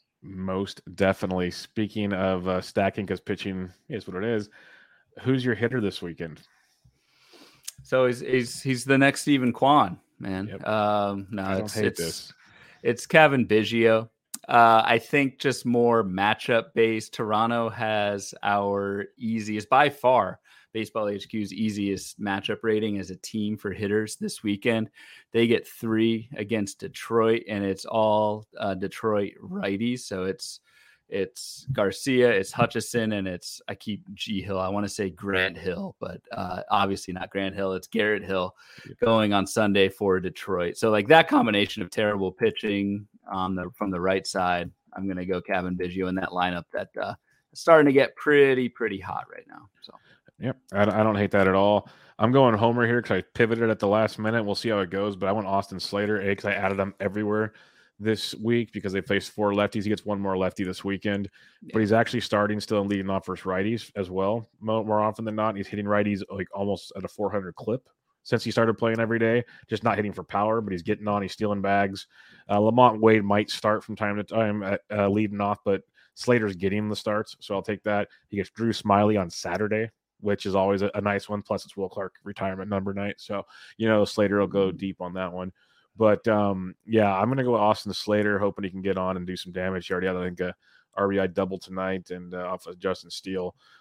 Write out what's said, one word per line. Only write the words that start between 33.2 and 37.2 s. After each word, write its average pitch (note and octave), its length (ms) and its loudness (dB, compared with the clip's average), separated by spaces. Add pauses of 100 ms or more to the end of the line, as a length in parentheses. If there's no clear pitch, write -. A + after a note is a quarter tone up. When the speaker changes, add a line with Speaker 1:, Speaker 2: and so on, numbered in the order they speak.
Speaker 2:
it's, - 400 -10
I G#2 80 -10
keep G2+ 300 -10 (100)
G G2 280 -6
Hill. F#2+ 180 -4
I F#2 80 -2
wanna G2+ 200 -2
say G2 220 -4
Grant F#2 480 -2
Hill, F#2 400 -6
but, - 220 -12 (100)
uh, F#2 400 -8
obviously G2 420 0
not F2+ 180 -10